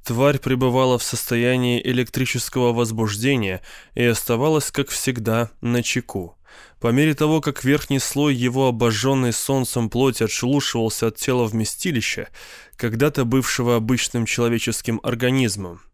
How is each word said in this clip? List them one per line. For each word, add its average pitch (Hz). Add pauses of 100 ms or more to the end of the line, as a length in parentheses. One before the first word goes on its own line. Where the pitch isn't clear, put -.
тварь 135
пребывала 131
в 117
состоянии 123
электрического 123
возбуждения 110 (340)
и 120
оставалась, 123
как -
всегда, 113 (120)
начеку. 117 (420)
По 120
мере 143
того, 151
как 143
верхний 139
слой 143
его 123
обожженной 120
солнцем 127
плоти 127
отшелушивался 117
от 110
тела 123
вместилища, 110 (480)
когда-то 123
бывшего 120
обычным 117
человеческим 117
организмом 117 (120)